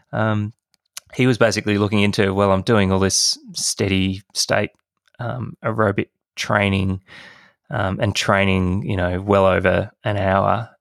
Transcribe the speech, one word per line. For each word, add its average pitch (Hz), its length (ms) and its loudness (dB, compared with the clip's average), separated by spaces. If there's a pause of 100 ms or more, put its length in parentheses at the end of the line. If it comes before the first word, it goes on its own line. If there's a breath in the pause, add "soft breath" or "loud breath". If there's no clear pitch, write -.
(120)
Um, 107 400 -2 (640)
he 127 140 2
was 127 100 2
basically 107 400 2
looking 104 240 2
into, 101 320 2
"Well, 101 180 2
I'm 95 120 2
doing 101 280 2
all 95 80 2
this - 380 0 (160)
steady 95 680 -2 (100)
state, - 380 -2 (480)
um, 120 440 -8
aerobic 110 460 0 (260)
training, 98 680 0 (640 loud breath)
um, 98 320 -4
and 101 140 -2
training, 95 680 0
you 104 160 -4
know, 90 240 -2
well 98 240 4
over 92 460 2 (120)
an 104 140 -2
hour, 98 520 0 (120)